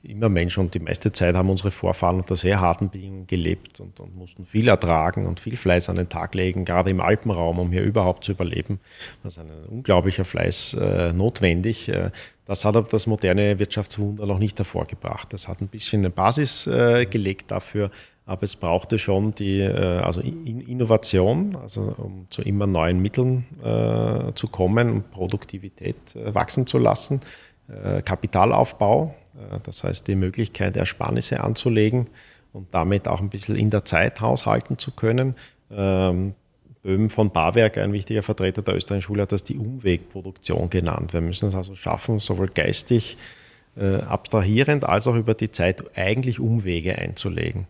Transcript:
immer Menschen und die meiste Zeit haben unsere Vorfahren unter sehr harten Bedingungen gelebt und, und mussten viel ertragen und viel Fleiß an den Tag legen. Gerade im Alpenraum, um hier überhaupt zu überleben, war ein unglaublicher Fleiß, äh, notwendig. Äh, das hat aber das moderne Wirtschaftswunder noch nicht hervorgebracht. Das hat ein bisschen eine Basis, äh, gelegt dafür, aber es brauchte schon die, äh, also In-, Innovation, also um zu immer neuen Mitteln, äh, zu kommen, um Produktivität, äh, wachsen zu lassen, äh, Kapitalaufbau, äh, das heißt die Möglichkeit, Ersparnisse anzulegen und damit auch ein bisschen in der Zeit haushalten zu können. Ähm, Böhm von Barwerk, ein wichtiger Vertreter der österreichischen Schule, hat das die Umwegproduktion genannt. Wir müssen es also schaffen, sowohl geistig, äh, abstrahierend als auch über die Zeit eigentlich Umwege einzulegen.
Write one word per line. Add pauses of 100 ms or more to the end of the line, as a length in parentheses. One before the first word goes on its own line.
immer
Menschen
und
die
meiste
Zeit
haben
unsere
Vorfahren
unter
sehr
harten
Bedingungen
gelebt
und,
und
mussten
viel
ertragen
und
viel
Fleiß
an
den
Tag
legen.
Gerade
im
Alpenraum,
um
hier
überhaupt
zu
überleben, (440)
war
ein (180)
unglaublicher
Fleiß,
äh,
notwendig.
Äh, (360)
das
hat
aber
das
moderne
Wirtschaftswunder
noch
nicht
hervorgebracht.
Das
hat
ein
bisschen
eine
Basis,
äh,
gelegt
dafür, (340)
aber
es
brauchte
schon
die,
äh,
also
In-,
Innovation,
also
um
zu
immer
neuen
Mitteln, (200)
äh,
zu
kommen,
um
Produktivität,
äh,
wachsen
zu
lassen, (480)
äh,
Kapitalaufbau, (220)
äh,
das
heißt
die
Möglichkeit,
Ersparnisse
anzulegen (480)
und
damit
auch
ein
bisschen
in
der
Zeit
haushalten
zu
können. (360)
Ähm, (500)
Böhm
von
Barwerk,
ein
wichtiger
Vertreter
der
österreichischen
Schule,
hat
das
die
Umwegproduktion
genannt.
Wir
müssen
es
also
schaffen,
sowohl
geistig, (580)
äh,
abstrahierend
als
auch
über
die
Zeit (140)
eigentlich
Umwege
einzulegen.